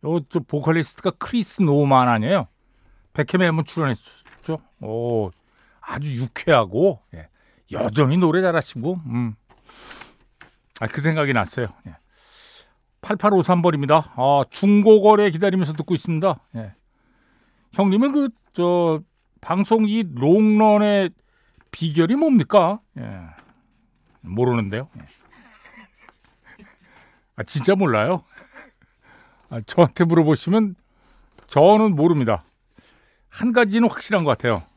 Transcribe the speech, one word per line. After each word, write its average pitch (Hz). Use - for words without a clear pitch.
요, 160
저 170
보컬리스트가 156
크리스 -
노만 139
아니에요? 120
백햄에 180
한번 165
출연했죠. -
오, 113
아주 143
유쾌하고, 123
예, 80
여전히 127
노래 175
잘하시고, 165
음. 117
아, 113
그 127
생각이 151
났어요. 113
예. 80
팔팔오삼 185
번입니다. 151
아, 139
중고거래 208
기다리면서 180
듣고 156
있습니다. 165
예. 107
형님은 202
그, 277
저, 175
방송 208
이 220
롱런의 208
비결이 165
뭡니까? 208
예. 104
모르는데요. 117
예. 113
아, 117
진짜 156
몰라요? 151
아, 117
저한테 -
물어보시면 170
저는 202
모릅니다. 143
한 240
가지는 233
확실한 -
것 135
같아요. 110